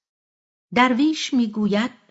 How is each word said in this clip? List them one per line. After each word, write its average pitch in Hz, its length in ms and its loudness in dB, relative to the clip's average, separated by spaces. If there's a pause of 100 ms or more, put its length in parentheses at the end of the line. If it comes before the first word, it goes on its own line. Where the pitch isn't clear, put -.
(760)
درویش 254 600 0
می‌گوید: 214 560 0 (200)